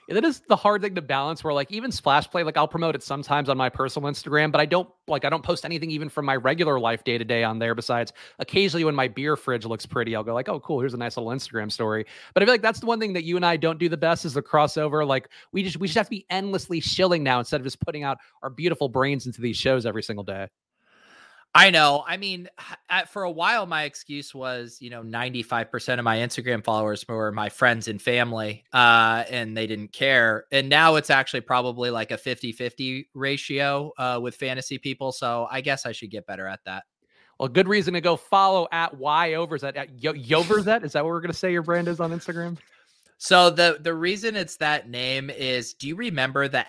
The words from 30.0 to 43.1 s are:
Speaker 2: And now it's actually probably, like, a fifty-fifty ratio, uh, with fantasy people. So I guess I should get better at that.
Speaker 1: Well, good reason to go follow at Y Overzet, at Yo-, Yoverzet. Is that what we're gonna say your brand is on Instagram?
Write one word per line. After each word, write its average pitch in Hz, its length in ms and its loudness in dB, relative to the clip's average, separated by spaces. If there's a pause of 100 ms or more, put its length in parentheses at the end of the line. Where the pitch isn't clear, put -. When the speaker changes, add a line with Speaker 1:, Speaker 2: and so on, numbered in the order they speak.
Speaker 2:
And 135 160 2
now 156 280 6
it's 151 160 2
actually 131 300 2
probably, 123 500 -2
like, 113 180 -4
a 113 80 -4
fifty-fifty 131 960 -8
ratio, 139 840 -2
uh, 123 200 0
with 120 140 -6
fantasy 131 460 -6
people. 131 320 -6
So 120 400 -4
I 131 100 -6
guess 135 240 -2
I 120 60 -8
should 107 180 -12
get 104 160 -12
better 95 220 -10
at 95 180 -10
that. 95 200 -12 (540)
Speaker 1:
Well, 131 100 -2
good 180 180 2
reason 185 260 0
to 170 80 -2
go 170 140 2
follow 190 560 2
at 165 260 -4
Y 156 360 0
Overzet, 147 440 -4
at 139 240 -12
Yo-, 151 120 -2
Yoverzet. 175 720 2
Is 170 100 -8
that 147 100 0
what 165 80 -2
we're 170 100 -4
gonna 170 120 -4
say 185 180 -2
your 175 100 0
brand 170 260 0
is 170 120 -4
on 165 100 0
Instagram? 170 480 -8 (640)